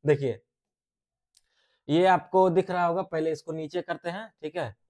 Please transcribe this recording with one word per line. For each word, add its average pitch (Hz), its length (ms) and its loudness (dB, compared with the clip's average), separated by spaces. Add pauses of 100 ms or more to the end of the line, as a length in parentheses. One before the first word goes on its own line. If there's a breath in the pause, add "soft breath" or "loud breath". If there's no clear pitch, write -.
देखिए, 139 340 0 (1500)
ये 170 180 4
आपको 185 440 4
दिख 185 200 2
रहा 175 160 0
होगा, 170 160 0
पहले 160 300 -4
इसको 156 200 -10
नीचे 160 300 -8
करते 170 280 -8
हैं, 208 220 -12 (100)
ठीक 156 140 -10
है। 127 200 -8 (140)